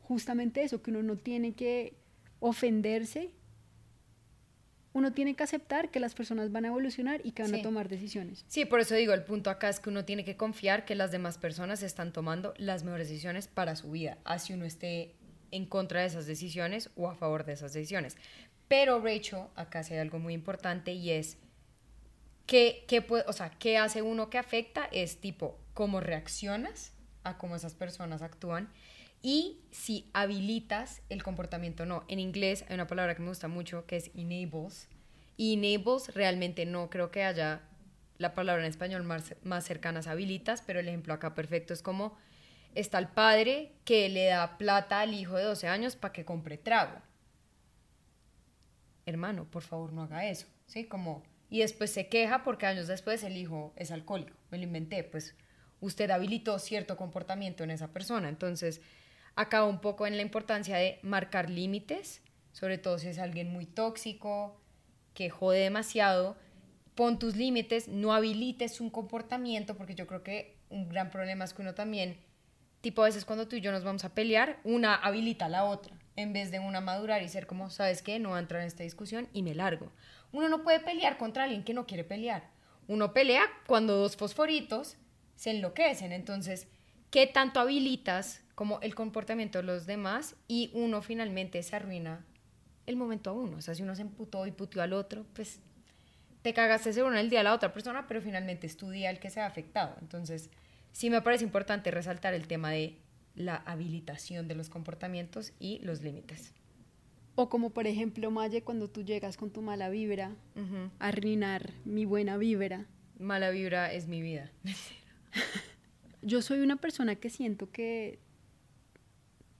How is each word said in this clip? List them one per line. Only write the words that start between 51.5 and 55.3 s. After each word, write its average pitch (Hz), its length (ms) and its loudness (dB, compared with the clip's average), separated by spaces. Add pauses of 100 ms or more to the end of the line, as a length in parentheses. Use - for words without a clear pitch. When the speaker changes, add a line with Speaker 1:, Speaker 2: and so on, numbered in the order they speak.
Speaker 2:
después 214 320 0
se 190 160 -4
queja 233 360 4
porque 233 220 0
años 185 220 0
después 214 360 -2
el 190 120 -6
hijo 160 400 -6
es 165 160 -8
alcohólico. 160 460 -6 (140)
Me 175 60 -6
lo 180 60 -4
inventé, 170 400 -4
pues - 320 -10 (460)